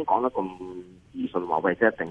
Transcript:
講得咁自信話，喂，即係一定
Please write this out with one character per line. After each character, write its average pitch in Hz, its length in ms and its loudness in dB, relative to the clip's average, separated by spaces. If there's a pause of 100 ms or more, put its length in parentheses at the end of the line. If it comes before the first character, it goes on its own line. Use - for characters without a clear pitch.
講 110 180 4
得 127 80 2
咁 95 180 -2 (640)
自 - 140 -8
信 90 200 -2
話， 80 120 0
喂， 87 160 2
即 - 100 -6
係 110 80 6
一 - 60 -16
定 85 120 -4